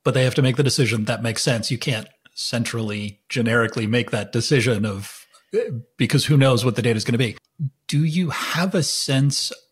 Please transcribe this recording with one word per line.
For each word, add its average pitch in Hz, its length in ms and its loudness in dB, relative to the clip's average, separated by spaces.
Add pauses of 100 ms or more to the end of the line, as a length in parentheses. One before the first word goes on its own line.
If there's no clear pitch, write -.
but 131 100 2
they 131 100 2
have 123 120 2
to 135 60 4
make 131 140 4
the 147 60 4
decision 117 420 2
that 113 180 -4
makes 117 200 -2
sense. 117 280 0
You 123 80 -2
can't 110 300 -4 (260)
centrally, 107 920 -6
generically 113 580 0
make 120 240 0
that 104 220 -4
decision 117 540 2
of, 98 400 -10 (720)
because 127 300 2
who 151 100 4
knows 131 280 4
what 120 120 0
the 120 60 -2
data 113 140 2
is 104 80 -4
gonna 120 140 0
be. 117 180 -2 (500)
Do 147 180 0
you 165 260 0
have 175 440 -2
a 165 80 2
sense - 680 0 (200)